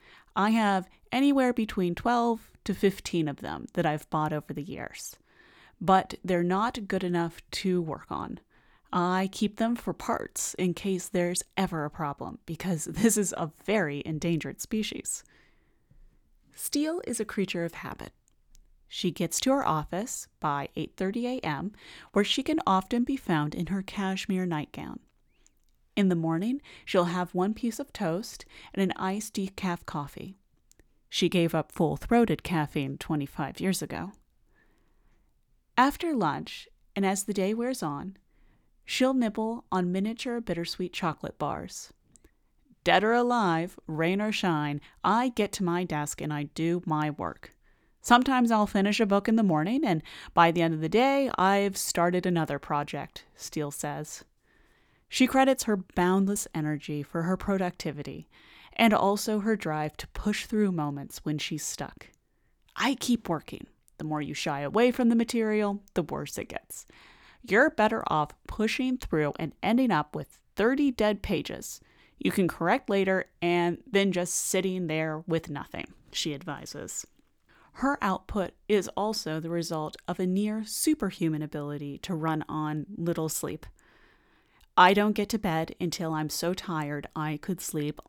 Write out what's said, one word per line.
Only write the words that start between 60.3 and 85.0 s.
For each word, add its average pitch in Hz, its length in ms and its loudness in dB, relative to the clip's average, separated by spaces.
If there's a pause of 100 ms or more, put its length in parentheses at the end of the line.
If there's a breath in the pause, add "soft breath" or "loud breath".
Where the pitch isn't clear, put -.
through 214 260 2
moments 143 540 -4
when 151 140 0
she's - 260 -6
stuck. - 420 -10 (680)
"I 262 200 0
keep - 320 0
working. - 400 -4 (300)
The 156 80 -8
more 151 160 -2
you 147 120 -6
shy 143 280 -4
away 220 300 4
from 240 180 4
the 233 60 6
material, 214 680 0 (100)
the 175 100 0
worse 147 340 -8
it - 120 -8
gets. - 360 -12 (560 loud breath)
You're 247 280 4
better 220 380 2
off 151 240 0 (140)
pushing 254 520 -2
through 151 420 0
and - 240 -6
ending 240 260 4
up 151 260 0
with - 240 -10 (160)
thirty 269 360 4
dead 214 300 2
pages. - 580 -4 (400 soft breath)
You 185 100 0
can 180 200 4
correct 185 400 0
later 190 420 2 (100)
and 175 480 2
then 196 220 4
just 175 240 -2
sitting 185 520 -2
there 156 380 -2
with 165 240 -2
nothing," - 440 -10 (180)
she - 220 -4
advises. 156 720 -10 (640 soft breath)
Her 277 280 0
output 190 500 -2 (160)
is 202 220 2
also 190 500 -4
the 165 120 -6
result 165 440 -4 (120)
of 175 120 -4
a 185 80 0
near 208 380 0
superhuman 185 760 0
ability 143 580 -8
to 190 160 -4
run 156 340 0
on 151 380 -4 (100)
little 165 320 0
sleep. - 360 -6 (1120 soft breath)
"I 180 180 10
don't 208 200 4